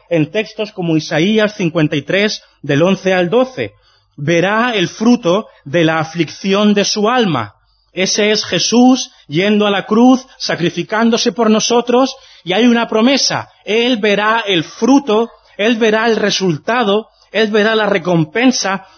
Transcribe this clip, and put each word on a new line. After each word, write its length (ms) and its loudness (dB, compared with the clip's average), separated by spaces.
en 200 0
textos 420 -6
como 260 -2
Isaías 560 0
cincuenta 420 0
y 60 -4
tres, 400 -2
del 220 0
once 320 0
al 160 0
doce. 420 -2
Verá 580 0
el 140 -2
fruto 580 0
de 200 0
la 140 2
aflicción 760 0
de 100 0
su 240 -2
alma. 460 -2
Ese 380 -2
es 140 -2
Jesús 640 0
yendo 400 0
a 40 0
la 160 -4
cruz, 400 4
sacrificándose 920 -2
por 180 0
nosotros, 640 0
y 80 -4
hay 140 2
una 220 2
promesa. 600 0
Él 340 0
verá 480 0
el 180 0
fruto, 680 0
Él 200 0
verá 300 0
el 100 2
resultado, 920 -2
Él 180 0
verá 240 0
la 120 0
recompensa 1000 0